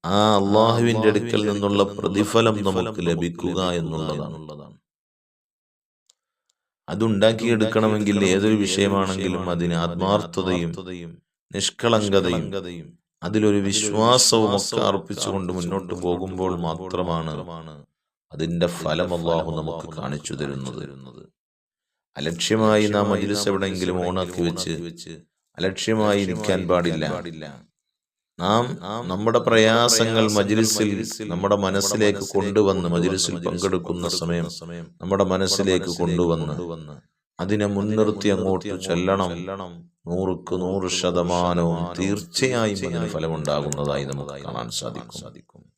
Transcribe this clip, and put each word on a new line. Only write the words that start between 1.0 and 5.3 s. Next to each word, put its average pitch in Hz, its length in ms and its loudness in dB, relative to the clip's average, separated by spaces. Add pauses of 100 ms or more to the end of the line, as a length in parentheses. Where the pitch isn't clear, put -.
അടുക്കൽ 107 340 0
നിന്നുള്ള 101 480 2
പ്രതിഫലം 104 720 2
നമുക്ക് 107 400 -2
ലഭിക്കുക 85 560 -2 (140)
എന്നുള്ളതാണ്. 80 640 -6 (2500)